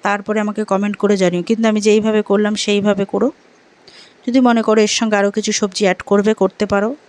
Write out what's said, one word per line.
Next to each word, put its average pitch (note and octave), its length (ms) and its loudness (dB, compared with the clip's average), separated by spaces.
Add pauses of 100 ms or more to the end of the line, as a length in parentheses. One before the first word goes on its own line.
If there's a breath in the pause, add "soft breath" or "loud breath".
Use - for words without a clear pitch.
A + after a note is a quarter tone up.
তারপরে G3+ 420 -4
আমাকে G#3 160 -6 (100)
কমেন্ট G3+ 260 -2
করে G3+ 200 0
জানিও, F3+ 300 0
কিন্তু A3+ 240 -2
আমি G#3+ 160 0
যেইভাবে G#3+ 420 2
করলাম G#3 240 0 (100)
সেইভাবে G3+ 400 0 (100)
করো। G3+ 140 0 (960 loud breath)
যদি B3 240 0
মনে A#3 160 4
করো G#3+ 180 2
এর G#3 180 0
সঙ্গে A3 180 0
আরও G3+ 140 2
কিছু G#3+ 280 -4
সবজি G3+ 260 -4
অ্যাড - 140 0 (100)
করবে, G3+ 240 2
করতে - 340 -2
পারো G3+ 220 0 (200)